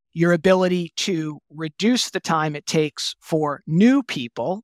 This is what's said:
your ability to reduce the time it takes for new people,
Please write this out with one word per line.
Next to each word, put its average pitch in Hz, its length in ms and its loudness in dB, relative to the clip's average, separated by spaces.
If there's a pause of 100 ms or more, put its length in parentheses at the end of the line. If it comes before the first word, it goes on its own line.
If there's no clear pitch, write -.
(120)
your 170 220 2
ability 180 640 2
to 156 420 -4 (100)
reduce 160 600 -2
the 185 100 -6
time 156 340 -2
it 147 120 -10
takes - 560 -2
for 151 440 -4
new 233 380 4
people, 143 600 -6